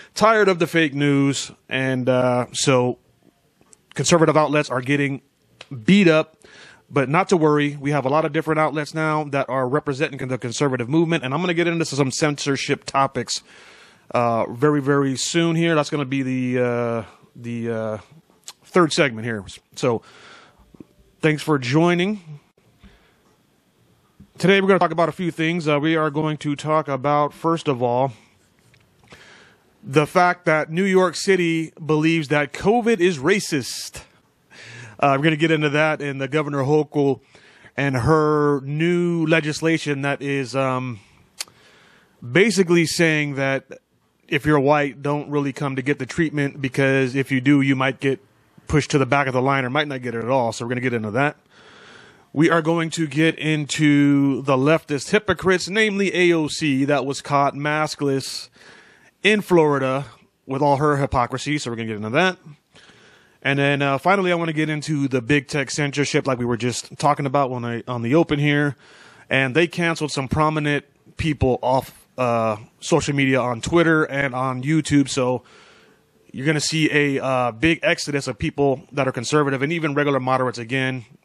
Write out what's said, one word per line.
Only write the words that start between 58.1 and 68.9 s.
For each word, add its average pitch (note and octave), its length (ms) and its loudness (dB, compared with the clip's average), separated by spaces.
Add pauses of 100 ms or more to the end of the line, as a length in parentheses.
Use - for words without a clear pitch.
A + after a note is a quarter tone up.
in G#3 180 4
Florida C#3+ 640 2 (400)
with C3+ 160 -6
all C#3+ 160 4
her D3 220 2
hypocrisy. C3+ 580 -2
So C3 140 -8
we're A#2 60 -8
gonna A2+ 120 -6
get A2 80 -6
into G#2+ 140 -6
that. F3 260 0 (1040)
And C#3 160 0
then, C#3 220 2
uh, C#3 160 0
finally, F#3 340 0
I F3 40 0
wanna E3 180 -2
get D#3 160 -2
into D3+ 400 -2
the B2+ 140 0
big C#3+ 260 0
tech C#3 220 -4
censorship C#3+ 560 -2
like C3 120 0
we A#2+ 60 -4
were A#2+ 140 -2
just A#2 400 -6
talking D3 260 0
about C3+ 260 0
when B2 140 -6
I, A#2 240 -6
on B2 140 -6
the A#2 120 2
open D#3+ 240 2
here. D3 380 0 (540)